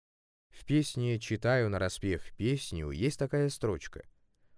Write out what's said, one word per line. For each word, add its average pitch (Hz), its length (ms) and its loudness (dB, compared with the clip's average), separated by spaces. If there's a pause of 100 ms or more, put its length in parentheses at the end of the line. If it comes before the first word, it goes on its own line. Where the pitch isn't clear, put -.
(500)
В - 160 -20
песне 123 540 2
«Читаю 113 500 2
нараспев 92 680 0
песню» 92 540 -2
есть 104 280 0
такая 143 300 0
строчка: - 580 -4 (500)